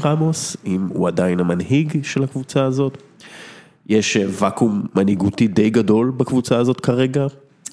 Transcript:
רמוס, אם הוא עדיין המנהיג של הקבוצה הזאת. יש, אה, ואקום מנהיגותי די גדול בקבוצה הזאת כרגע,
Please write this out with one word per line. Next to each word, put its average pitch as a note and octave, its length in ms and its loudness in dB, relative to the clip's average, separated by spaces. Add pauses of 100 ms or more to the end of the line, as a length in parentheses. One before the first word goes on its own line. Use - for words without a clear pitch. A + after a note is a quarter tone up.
רמוס, D#3 520 0 (100)
אם F#2+ 220 -2
הוא F2+ 200 -2
עדיין F2+ 320 0
המנהיג B2+ 640 0
של - 180 -2
הקבוצה C3+ 420 -2
הזאת. C3+ 340 -2 (920)
יש, G#2+ 280 2
אה, G#2 120 2
ואקום G2+ 540 0 (120)
מנהיגותי G2 540 2
די G#2+ 220 2
גדול A2+ 460 2
בקבוצה B2 420 0
הזאת B2 220 0
כרגע, C3 460 0 (460)